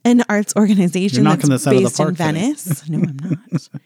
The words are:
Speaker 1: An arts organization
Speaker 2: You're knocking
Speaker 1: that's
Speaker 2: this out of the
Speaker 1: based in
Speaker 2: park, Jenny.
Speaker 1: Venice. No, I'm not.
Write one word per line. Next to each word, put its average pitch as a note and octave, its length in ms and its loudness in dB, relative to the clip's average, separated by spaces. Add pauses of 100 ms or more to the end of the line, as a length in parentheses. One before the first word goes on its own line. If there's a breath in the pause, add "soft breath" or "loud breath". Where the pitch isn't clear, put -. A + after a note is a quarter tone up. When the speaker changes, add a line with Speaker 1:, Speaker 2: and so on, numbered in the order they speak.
Speaker 1:
An B3 260 4
arts G#3 260 -2
organization F#3+ 640 2
Speaker 2:
You're - 80 4
knocking D#3 240 2
Speaker 1:
that's B2+ 160 0
Speaker 2:
this - 20 0
out C3+ 80 2
of C3 60 4
the B2 40 2
Speaker 1:
based A#2 140 -4
in D3+ 60 2
Speaker 2:
park, F3+ 120 -2
Jenny. D#3+ 240 -2
Speaker 1:
Venice. F#3 480 -6
No, D#3 100 -4
I'm D3+ 180 -2
not. D#3+ 520 -8 (160)